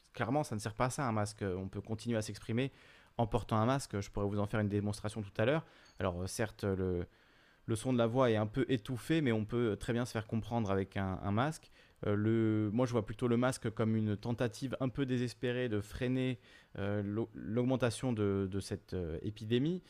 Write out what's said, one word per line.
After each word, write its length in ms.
clairement, 320
ça 100
ne 60
sert 140
pas 120
à 40
ça, 180
un 40
masque. 300
On 260
peut 120
continuer 360
à 60
s'exprimer 480
en 100
portant 300
un 100
masque. 340
Je 100
pourrais 160
vous 120
en 80
faire 140
une 80
démonstration 520
tout 160
à 80
l'heure. 220
Alors, 240
euh, 40
certes, 380
le, 420
le 100
son 160
de 60
la 80
voix 240
est 60
un 100
peu 220
étouffé, 520
mais 100
on 140
peut 340
très 140
bien 120
se 80
faire 140
comprendre 440
avec 260
un, 260
un 100
masque. 380
Euh, 80
le, 580
moi, 140
je 60
vois 120
plutôt 220
le 100
masque 340
comme 260
une 200
tentative 640
un 100
peu 160
désespérée 640
de 120
freiner, 580
euh, 240
l'au-, 320
l'augmentation 800
de, 360
de 120
cette, 340
euh, 280
épidémie, 680